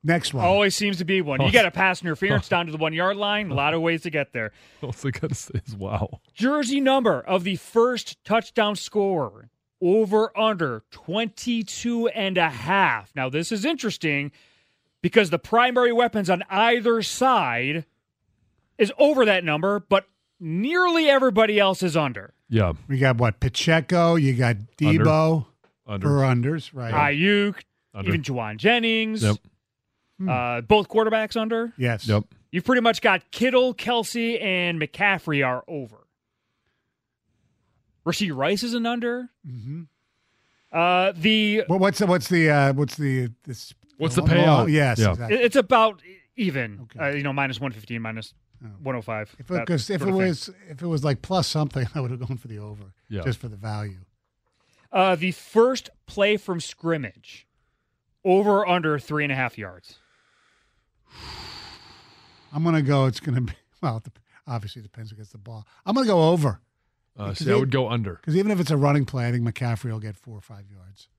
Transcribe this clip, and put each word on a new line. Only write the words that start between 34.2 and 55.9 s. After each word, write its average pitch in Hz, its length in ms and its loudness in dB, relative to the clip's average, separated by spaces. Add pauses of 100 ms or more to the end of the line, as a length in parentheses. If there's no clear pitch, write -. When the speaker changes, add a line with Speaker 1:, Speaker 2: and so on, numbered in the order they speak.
Speaker 2:
and 175 420 -2
McCaffrey 156 640 -2
are 127 220 -2
over. 120 400 -14 (2000)
Rashee 175 300 -2
Rice 170 260 0
is 240 120 -6
an 233 100 -2
under. 240 460 -4 (180)
Speaker 1:
Mm-hmm. 127 340 -12 (880)
Speaker 2:
Uh, 180 420 2
the 214 540 2
Speaker 1:
Well, 185 100 2
what's 190 200 2
the, 214 80 2
what's 175 220 0
the, 165 220 4
uh, 139 220 4
what's 139 240 -2
the, 131 340 -2 (140)
this - 280 -16 (240)
Speaker 3:
What's 120 200 -2
the 165 60 2
Speaker 1:
well, 156 440 6
Speaker 3:
payout? 151 60 2
Speaker 1:
yes, 139 260 4
Speaker 3:
Yeah. 107 140 6
Speaker 1:
exactly. 120 260 -2
Speaker 2:
it, 240 60 4
it's 240 120 2
about 226 460 4 (340)
even. 135 460 -4
Speaker 1:
Okay. 117 160 -20
Speaker 2:
Uh, 143 160 -2
you 143 80 -4
know, 139 100 -4
minus 135 280 -2
one 135 120 -4
fifteen, 113 260 -10
Speaker 1:
Oh. - 20 -6
Speaker 2:
minus 113 340 -10 (480)
one 135 140 -6
oh 113 60 -8
five, 107 360 -8
Speaker 1:
If 131 120 -16
it, 180 40 -4
Speaker 2:
that 117 120 -4
Speaker 1:
'cause 151 240 -2
if 185 100 -2
Speaker 2:
sort 185 80 0
Speaker 1:
it 190 40 0
Speaker 2:
of 190 60 0
thing. 190 100 2
Speaker 1:
was, 175 220 -6 (180)
if 147 140 -14
it 180 40 -8
was, 156 180 -2
like, 143 180 0
plus 185 240 -2
something, 139 440 -2
<laughs> - 40 -20
I 151 60 -4
would 123 100 -4
have 123 100 -8
gone 127 160 -8
for 117 120 -16
the 110 100 -14
over 104 340 -16 (160)
Speaker 3:
Yeah. 98 140 -6
Speaker 1:
just 123 160 -4
for 120 100 -14
the 107 80 -14
value. 104 440 -8 (920)
Speaker 2:
Uh, 190 240 4
the 180 160 -2
first 240 580 0 (160)